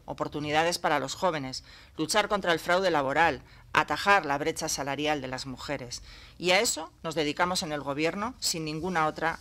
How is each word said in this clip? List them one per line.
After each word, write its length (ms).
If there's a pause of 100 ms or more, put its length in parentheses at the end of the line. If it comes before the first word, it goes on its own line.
oportunidades 760
para 180
los 160
jóvenes, 480 (340)
luchar 300
contra 260
el 60
fraude 320
laboral, 500 (320)
atajar 540
la 100
brecha 320
salarial 520
de 80
las 180
mujeres. 560 (360)
Y 120
a 80
eso 320 (140)
nos 100
dedicamos 480
en 80
el 120
gobierno 580
sin 240
ninguna 420
otra 340